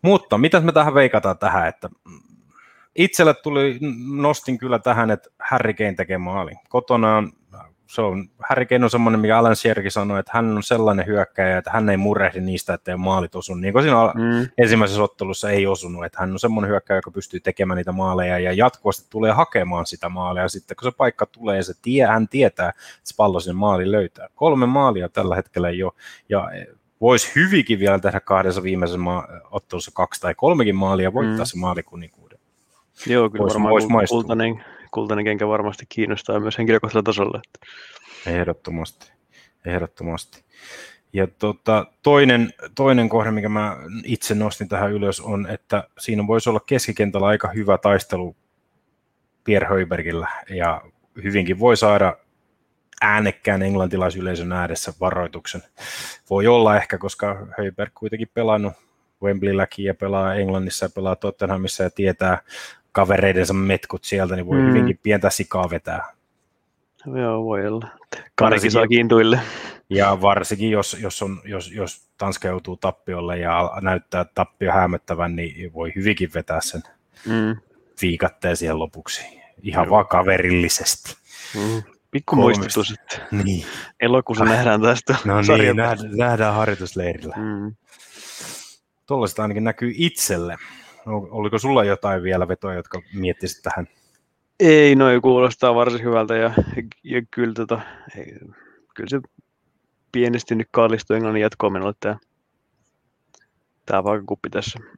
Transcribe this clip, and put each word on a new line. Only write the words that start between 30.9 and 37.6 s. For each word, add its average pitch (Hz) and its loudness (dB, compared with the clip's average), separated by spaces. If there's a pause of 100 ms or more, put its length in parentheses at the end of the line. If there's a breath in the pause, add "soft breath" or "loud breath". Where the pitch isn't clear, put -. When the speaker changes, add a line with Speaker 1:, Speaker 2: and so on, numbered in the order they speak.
Speaker 1:
ja 95 0
voittaa 110 -2
Speaker 2:
Mm. - -
Speaker 1:
se - -8
maalikuninkuuden. 85 -8 (680)
Speaker 2:
Joo, 117 4
kyllä 104 -2
Speaker 1:
Vois, 104 2
Speaker 2:
varmaan 107 2
Speaker 1:
vois 110 6
Speaker 2:
kul-, 110 0
Speaker 1:
maistua. 113 4
Speaker 2:
kultainen, 113 -2 (260 loud breath)
kultainen 107 -2
kenkä 104 0
varmasti 104 -2
kiinnostaa 107 -4
myös 107 -6
henkilökohtaisella 113 2
tasolla, 101 -2
että - -20 (640 loud breath)